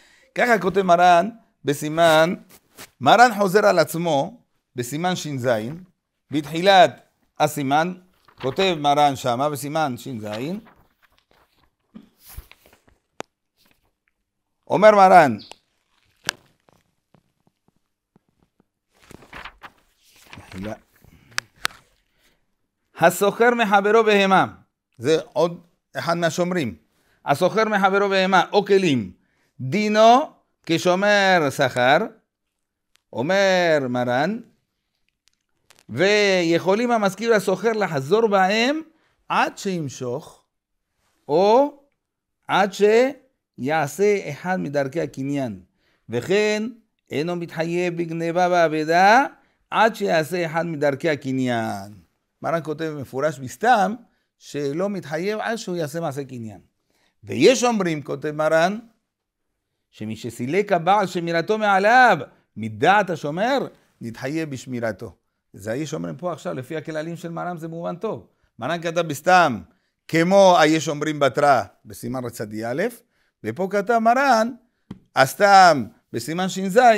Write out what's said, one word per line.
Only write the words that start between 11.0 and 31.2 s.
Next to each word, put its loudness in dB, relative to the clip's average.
אומר 6
מרן, 8
מחילה. -10
הסוחר 2
מחברו 2
בהמה, 4
זה 0
עוד -2
אחד -4
מהשומרים. -4
הסוחר 0
מחברו 0
בהמה 2
או 2
כלים, 0
דינו 2
כשומר 2